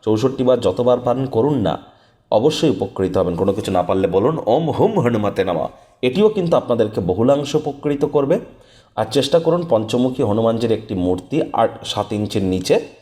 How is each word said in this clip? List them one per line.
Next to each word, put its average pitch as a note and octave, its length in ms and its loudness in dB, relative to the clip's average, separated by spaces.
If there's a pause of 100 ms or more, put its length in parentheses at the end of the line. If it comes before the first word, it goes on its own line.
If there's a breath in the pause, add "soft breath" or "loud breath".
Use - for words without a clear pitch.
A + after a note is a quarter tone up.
চৌষট্টি B2+ 420 0
বার, B2 160 4
যতবার B2 400 0
পারেন B2 260 -2
করুন C3 320 0
না, F#2 200 -2 (540 soft breath)
অবশ্যই D#3 380 2
উপকৃত G2 480 -2
হবেন। F2 180 0
কোনো F#2+ 180 0
কিছু G#2 180 -4
না F2+ 120 0
পারলে F#2+ 240 0
বলুন, C#3 380 0
"ওম D3+ 240 2
হুম G3+ 300 0
হনুমতে G#2+ 440 0
নমঃ", E2+ 240 -2 (340 loud breath)
এটিও D#3+ 280 4
কিন্তু F3 280 0
আপনাদেরকে A2+ 440 0
বহুলাংশ C3 540 0
উপকৃত D3 500 -2
করবে। D3 340 0 (560 soft breath)
আর A2 160 -2
চেষ্টা F3+ 280 2
করুন E3 300 0
পঞ্চমুখী B2 540 0
হনুমানজির A2+ 480 0
একটি A2 240 -4
মূর্তি F#2 460 -2 (120)
আট, - 300 0
সাত G#2 300 -4
ইঞ্চির G#2 300 -2
নিচে F#2 360 0 (220)